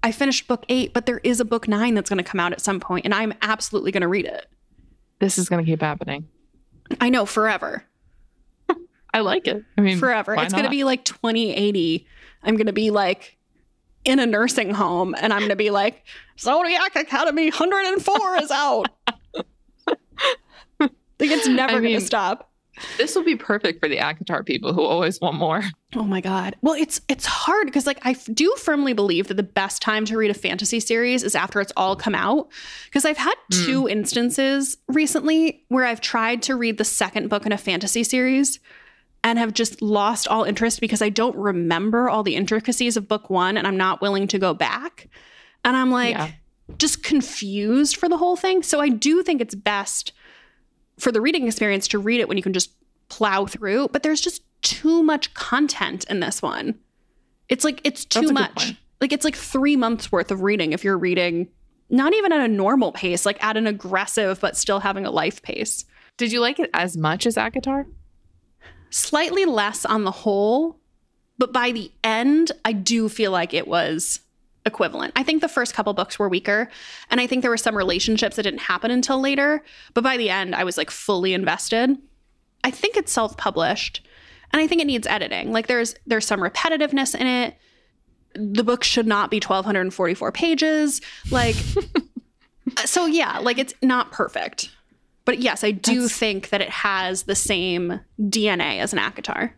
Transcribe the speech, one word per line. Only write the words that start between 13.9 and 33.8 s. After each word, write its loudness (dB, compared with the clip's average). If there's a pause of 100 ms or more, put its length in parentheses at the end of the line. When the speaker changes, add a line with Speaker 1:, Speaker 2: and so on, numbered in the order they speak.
Speaker 1:
in 4
a 2
nursing 0
home, 0
and 2
I'm 0
gonna 0
be 0
like, 0 (360)
"Zodiac 0
Academy 0
hundred 0
and 0
four 2
is 0
out." 0 (1000)
<laughs> 2 (1200)
Like, 2
it's 2
never 4
Speaker 2:
I 4
Speaker 1:
gonna 2
Speaker 2:
mean, 2
Speaker 1:
stop. -2 (460)
Speaker 2:
this 0
will 2
be 2
perfect -2
for 0
the 0
akatar -2
people -2
who 2
always 2
want -2
more. 0 (320)
Speaker 1:
Oh -2
my 0
God. -4
Well, 2
it's, -2
it's -4
hard 0
'cause, 0
like, -4
I 2
f-, -4
do 2
firmly 0
believe 2
that -2
the 0
best -2
time 0
to -2
read 2
a 0
fantasy -2
series 0
is -2
after 0
it's -4
all 2
come -2
out. 0 (420)
'Cause 2
I've 0
had 0 (180)
Speaker 2:
Mm. 2
Speaker 1:
two 0